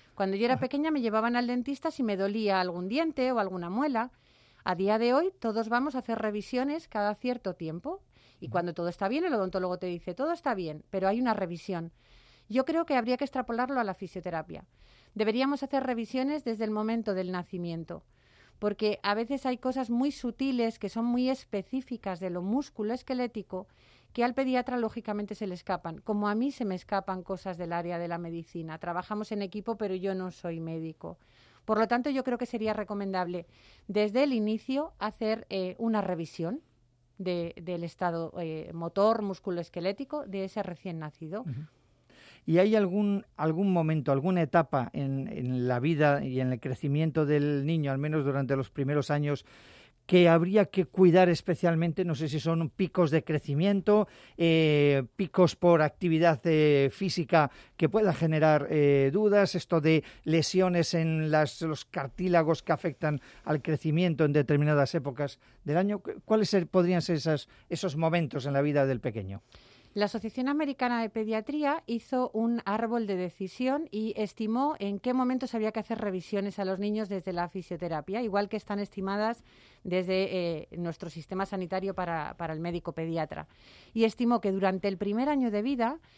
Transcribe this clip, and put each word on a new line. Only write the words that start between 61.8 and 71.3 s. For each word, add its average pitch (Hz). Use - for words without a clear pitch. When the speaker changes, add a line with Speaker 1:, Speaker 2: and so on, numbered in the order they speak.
Speaker 2:
cartílagos 165
que 170
afectan 151
al 151
crecimiento 160
en 147
determinadas 147
épocas 139
del 151
año. 202
¿Cu-, -
cuáles 220
ser, 185
podrían 180
ser 165
esas, 151
esos 165
momentos 160
en 143
la 139
vida 143
del 131
pequeño? 98
Speaker 1:
La 202
Asociación 226
Americana 269
de 226
Pediatría 233